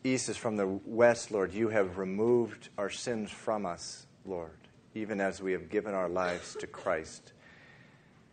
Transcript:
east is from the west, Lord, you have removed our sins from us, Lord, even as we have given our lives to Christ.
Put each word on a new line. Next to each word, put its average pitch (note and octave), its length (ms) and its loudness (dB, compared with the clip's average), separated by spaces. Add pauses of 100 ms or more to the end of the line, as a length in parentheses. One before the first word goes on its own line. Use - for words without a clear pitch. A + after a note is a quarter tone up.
east B2+ 220 0
is A2 80 -2
from G#2+ 220 -2
the G2 100 2
west, A2+ 640 4
Lord, F#2+ 220 2
you G#2+ 160 2
have F#2+ 280 2
removed G#2+ 720 2 (100)
our G2 120 -2
sins A2 420 -4
from G#2+ 340 -2
us, - 400 -8 (200)
Lord, E2+ 260 -6 (420)
even G#2+ 280 -2
as F#2+ 200 0
we F#2+ 120 0
have E2 160 -4
given G#2 240 0
our F#2 160 0
lives F2+ 500 -2
to - 80 -8
Christ. - 640 -4 (1000)